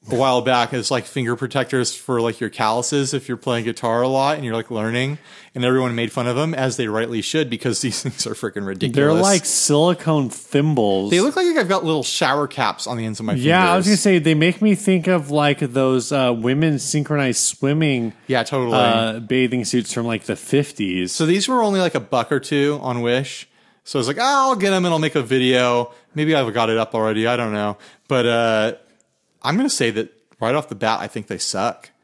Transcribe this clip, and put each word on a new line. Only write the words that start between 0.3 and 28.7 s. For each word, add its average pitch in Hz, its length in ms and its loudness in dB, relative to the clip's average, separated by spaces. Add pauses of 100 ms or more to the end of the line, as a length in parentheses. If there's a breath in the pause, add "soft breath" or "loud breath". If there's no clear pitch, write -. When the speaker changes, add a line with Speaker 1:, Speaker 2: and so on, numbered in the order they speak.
Speaker 1:
back 120 320 2
as, 120 160 -4
like, 123 140 0
finger 120 320 -4
protectors 127 580 -2
for, 123 280 -2
like, 113 180 -2
your 110 100 -4
calluses 123 640 0
if 135 140 -6
you're 123 80 -4
playing 117 300 -2
guitar 117 380 -2
a 127 40 2
lot 135 300 0
and 143 80 -8
you're, 113 100 -4
like, 113 160 -6
learning, 120 460 -2 (360 loud breath)
and 123 120 -2
everyone 127 300 2
made 117 180 -4
fun 123 140 -2
of 123 100 0
them, 160 160 0
as 131 240 -2
they 120 100 -2
rightly 113 340 -2
should, 151 280 -2
because 117 320 -4
<laughs> - 0 -
these 120 220 -4
things - 220 -8
are 110 80 -6
freaking 101 320 -6
ridiculous. 95 300 -4
Speaker 2:
They're 143 160 4 (100)
like 190 220 2
silicone 151 840 2
thimbles. 110 840 0
Speaker 1:
They 175 80 4
look 277 160 0
like 370 120 2 (100)
I've 208 100 0
got 190 160 0
little 160 200 -2
shower 143 440 0
caps 120 400 -4
on 120 80 -6
the 113 100 -6
ends 107 140 -8
of 113 60 -8
my 107 80 0
Speaker 2:
Yeah, 170 400 4
I - 20 4
was 185 100 2
Speaker 1:
fingers. 202 200 4
Speaker 2:
gonna 196 100 6
say, 175 40 4
they 160 140 4
make 160 280 2
me 208 140 4
think 185 320 0
of, 165 220 0
like, 147 300 2
those, 131 540 0
uh, 131 200 2
women 135 460 0
synchronized 143 600 -2
swimming, 139 720 0 (140)
Speaker 1:
Yeah, 123 160 0
totally. 127 340 0
Speaker 2:
uh, 113 420 2
bathing 123 460 0
suits 117 260 -2
from, 117 140 -4
like, 113 180 -4
the 104 140 -4
fifties. 92 720 -2
Speaker 1:
So - 140 -2
these 185 240 0
were 254 120 2
only, 196 200 2
like, 170 140 0
a 143 40 0
buck 117 320 -2
or 139 80 0
two 143 420 0
on 123 200 -4
Wish. 127 480 -2 (340 soft breath)
So - 160 -4
I - 0 -
was 117 80 0
like, 147 120 -4
"Oh, 240 40 0
I'll 269 320 4
get 196 160 0
'em 185 140 2
and 175 80 0
I'll 160 60 0
make 156 160 -2
a 147 60 2
video." 123 680 2 (240 loud breath)
Maybe 151 180 0
I've 127 200 0
got 113 160 2
it 113 80 2
up 113 180 -2
already. 110 320 0
I 120 80 2
don't 117 180 -2
know. 104 220 -2 (320 loud breath)
But, 127 180 2
uh, 113 460 2 (720)